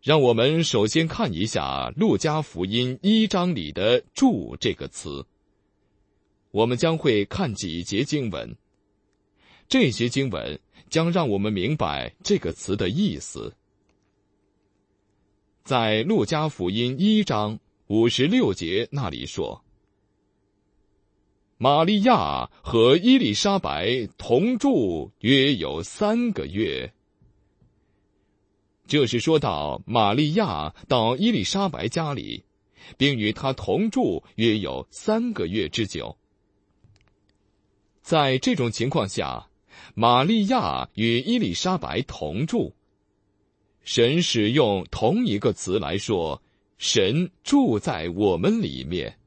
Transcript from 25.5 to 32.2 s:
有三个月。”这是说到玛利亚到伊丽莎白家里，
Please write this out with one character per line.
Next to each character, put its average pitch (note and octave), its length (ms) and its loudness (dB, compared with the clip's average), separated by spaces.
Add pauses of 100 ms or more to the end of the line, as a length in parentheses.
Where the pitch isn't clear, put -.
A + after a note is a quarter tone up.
有 D#2 260 -6
三 A3 520 -2
个 C#2 140 -6
月。” D2 440 -4 (2000)
这 C#3 200 2
是 A2+ 140 -2
说 D#3+ 180 2
到 D2+ 460 -4
玛 G#2+ 280 2
利 D3+ 200 2
亚 F#2+ 420 -2 (140)
到 A#2+ 260 2
伊 G#3 160 0
丽 A#2+ 140 0
莎 G3 240 -2
白 - 180 -6
家 D3+ 260 -4
里， G#2 300 -10 (540)